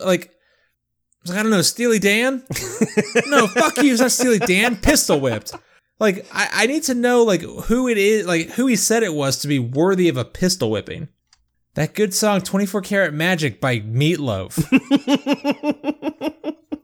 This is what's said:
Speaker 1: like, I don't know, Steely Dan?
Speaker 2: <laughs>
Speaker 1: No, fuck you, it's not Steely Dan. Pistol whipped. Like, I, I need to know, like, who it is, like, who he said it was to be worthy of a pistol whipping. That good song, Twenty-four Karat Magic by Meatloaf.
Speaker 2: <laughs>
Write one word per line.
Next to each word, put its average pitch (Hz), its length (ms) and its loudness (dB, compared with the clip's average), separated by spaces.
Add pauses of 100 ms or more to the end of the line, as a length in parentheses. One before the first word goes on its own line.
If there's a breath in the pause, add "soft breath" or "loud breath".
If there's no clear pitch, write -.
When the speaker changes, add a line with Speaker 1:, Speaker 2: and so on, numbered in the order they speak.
Speaker 1:
like, 180 260 0 (1000)
I 180 120 -6
don't 220 80 0
know, 202 120 4
Steely 226 360 0
Dan? 240 500 0
Speaker 2:
<laughs> - 760 -2
Speaker 1:
No, 269 220 2
fuck 302 300 0
you, 269 140 4
it's 226 80 2
not 254 120 2
Steely 240 260 2
Dan. 226 380 2
Pistol 196 440 2
whipped. 117 320 -4 (460 soft breath)
Like, 208 340 0
I, 196 200 -2
I 208 140 0
need 302 180 -2
to 262 100 -2
know, 240 300 2
like, 190 180 2
who 247 460 -2
it 220 100 0
is, 202 280 2
like, 165 260 -2
who 254 160 0
he 233 80 2
said 226 260 2
it 180 100 -2
was 139 280 -2
to 147 80 -6
be 143 100 2
worthy 165 500 2
of 135 80 0
a 123 80 -2
pistol 180 460 -2
whipping. 101 380 -6 (680)
That 151 200 -4
good 202 180 0
song, 202 280 0
Twenty-four 196 400 -2
Karat 190 340 -2
Magic 156 460 -2
by 123 180 0
Meatloaf. 117 800 -2
Speaker 2:
<laughs> 285 2000 -2 (280)